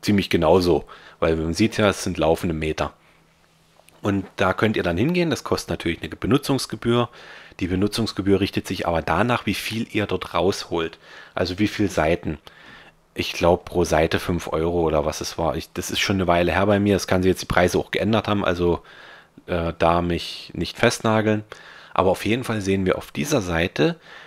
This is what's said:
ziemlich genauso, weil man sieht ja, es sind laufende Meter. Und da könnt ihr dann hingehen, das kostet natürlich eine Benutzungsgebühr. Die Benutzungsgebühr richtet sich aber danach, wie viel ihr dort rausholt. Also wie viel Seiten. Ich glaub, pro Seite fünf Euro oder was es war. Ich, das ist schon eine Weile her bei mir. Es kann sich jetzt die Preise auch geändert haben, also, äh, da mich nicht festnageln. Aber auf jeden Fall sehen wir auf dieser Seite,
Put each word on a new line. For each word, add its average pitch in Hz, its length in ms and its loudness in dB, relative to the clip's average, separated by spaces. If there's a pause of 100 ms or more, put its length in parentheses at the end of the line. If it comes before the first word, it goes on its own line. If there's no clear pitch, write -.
ziemlich 101 280 2
genauso, 85 540 4 (380)
weil 82 160 2
man 80 160 -2
sieht 107 240 0
ja, 107 100 4
es 92 160 0
sind 90 140 -4
laufende 82 360 2
Meter. 78 380 -4 (1120)
Und 101 340 -2
da 92 180 2
könnt 107 240 0
ihr 101 60 -2
dann 87 140 0
hingehen, 170 340 0
das - 120 -4
kostet - 280 -4
natürlich 82 320 -6
eine 82 60 -8
Benutzungsgebühr. 120 1000 -2 (500)
Die 92 80 -4
Benutzungsgebühr 98 720 0
richtet 101 280 -2
sich - 200 -4
aber 82 140 0
danach, 104 460 0
wie 98 80 0
viel - 360 -6
ihr 104 140 0
dort - 300 -4
rausholt. 85 640 -2 (340)
Also 90 240 -2
wie 104 100 2
viel 101 220 0
Seiten. 80 480 0 (800)
Ich - 180 -6
glaub, 87 320 2
pro - 180 0
Seite 82 360 2
fünf 87 320 -2
Euro 85 300 0
oder 78 240 2
was 78 160 -4
es - 180 -10
war. 78 160 0
Ich, - 180 -8
das - 160 -6
ist - 120 -4
schon 98 160 0
eine 90 100 0
Weile 87 240 4
her 95 160 2
bei 101 120 4
mir. 101 180 4
Es - 100 -4
kann 92 160 2
sich 92 60 4
jetzt 87 120 0
die - 60 -12
Preise 90 320 2
auch - 100 -4
geändert 104 380 0
haben, 104 180 0
also, 87 380 0 (640)
äh, 85 320 -2
da 85 220 4
mich - 520 -4
nicht - 240 -6
festnageln. 110 640 2 (500)
Aber 92 180 4
auf - 140 -2
jeden 120 180 -2
Fall 110 180 -4
sehen 95 240 0
wir 90 120 2
auf - 140 -14
dieser 143 300 -2
Seite, 92 580 -2 (280)